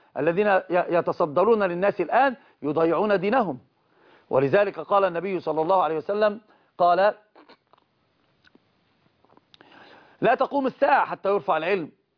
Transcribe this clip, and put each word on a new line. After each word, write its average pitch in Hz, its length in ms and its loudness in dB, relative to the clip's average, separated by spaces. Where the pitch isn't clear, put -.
الذين 170 300 0
ي-، 190 240 2
يتصدرون 175 920 0
للناس 185 380 -2
الآن 226 360 0
يضيعون 165 580 0
دينهم. 185 380 -2
ولذلك 147 500 0
قال 196 240 0
النبي 175 360 -4
صلى 156 220 -4
الله 180 200 2
عليه 156 140 -2
وسلم، 208 440 -2
قال: 180 360 4
لا 220 140 2
تقوم 262 320 -2
الساعة 262 380 0
حتى 175 240 -8
يرفع 196 280 -2
العلم 165 340 -4